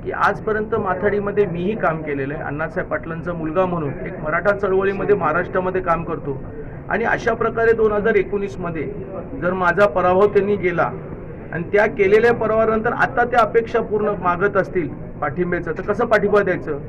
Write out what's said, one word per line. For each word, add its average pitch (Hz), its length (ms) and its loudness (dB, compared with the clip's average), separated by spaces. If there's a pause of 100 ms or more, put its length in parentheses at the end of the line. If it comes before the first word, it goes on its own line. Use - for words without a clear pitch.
की - 140 -6
आजपर्यंत 214 580 -2
माथाडीमध्ये 202 680 0
मीही 180 300 -2
काम 165 260 -2
केलेलं 143 320 -4
आहे, 143 100 -8
अण्णासाहेब 156 460 -6
पाटलांचा 165 440 -6
मुलगा 165 320 0
म्हणून 170 240 -2 (160)
एक - 140 -8
मराठा 170 320 0
चळवळीमध्ये 196 640 2
महाराष्ट्रामध्ये 180 640 0
काम 170 220 0
करतो 143 360 -6 (500)
आणि 208 160 0
अशा 220 280 0
प्रकारे 226 400 2
दोन 214 180 2
हजार 208 240 2
एकोणीस 202 440 -2
मध्ये 165 240 -6 (580)
जर 180 120 0
माझा 185 340 4
पराभव 185 400 4
त्यांनी 202 300 4
गेला 165 320 0 (640)
आणि 165 180 -4
त्या 202 160 6
केलेल्या 220 460 4
पराभवानंतर 220 600 2
आता - 300 0
त्या 240 160 4
अपेक्षा 226 420 4
पूर्ण 208 400 0
मागत 180 360 2
असतील 175 300 0 (340)
पाठिंब्याचं, 175 500 -2
तर 156 120 -4
कसं 208 220 0
पाठिंबा 202 360 4
द्यायचं? 156 480 -2